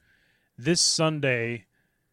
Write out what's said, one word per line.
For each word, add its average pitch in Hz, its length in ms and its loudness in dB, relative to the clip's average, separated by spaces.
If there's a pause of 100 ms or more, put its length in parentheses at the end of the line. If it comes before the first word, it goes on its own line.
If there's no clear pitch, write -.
(560)
This 151 240 0
Sunday, 131 840 0 (480)